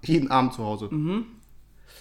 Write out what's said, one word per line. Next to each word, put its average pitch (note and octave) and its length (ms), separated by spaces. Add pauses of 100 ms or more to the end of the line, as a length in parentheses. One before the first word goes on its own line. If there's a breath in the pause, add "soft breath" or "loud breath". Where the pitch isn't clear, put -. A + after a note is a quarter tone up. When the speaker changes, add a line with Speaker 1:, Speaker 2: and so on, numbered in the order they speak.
Speaker 1:
jeden D#3 280
Abend B2+ 220
zu A#2 100
Hause. G#2+ 280
Speaker 2:
Mhm. E3+ 340 (760 soft breath)